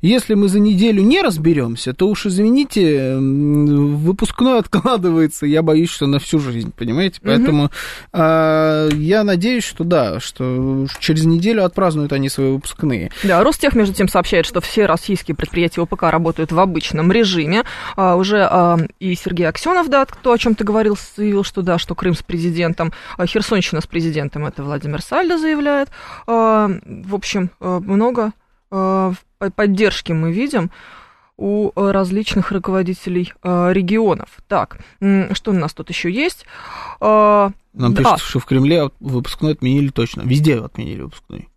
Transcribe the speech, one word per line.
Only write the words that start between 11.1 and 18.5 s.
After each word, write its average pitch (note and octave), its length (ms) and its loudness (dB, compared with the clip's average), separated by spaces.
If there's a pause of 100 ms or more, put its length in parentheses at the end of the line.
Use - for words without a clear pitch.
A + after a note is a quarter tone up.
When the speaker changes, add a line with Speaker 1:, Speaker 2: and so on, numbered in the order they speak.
Speaker 1:
неделю F#3 400 2
отпразднуют D#3 480 0
они C3+ 160 -2
свои C3+ 240 -2
выпускные. C3+ 580 -4 (120)
Speaker 2:
Да, F#3+ 200 4
Ростех, C#4+ 320 2
между G3+ 200 2
тем, G3 140 0
сообщает, F3 360 0
что - 160 -4
все - 260 0
российские E3+ 480 -2
предприятия F3 460 -2
О E3+ 60 0
П G3 100 -6
К E3+ 140 0
работают D#3+ 420 -2
в E3 80 0
обычном E3 520 0
режиме. F#3+ 500 2 (340)
А, F#3 200 2
уже, F#3+ 340 2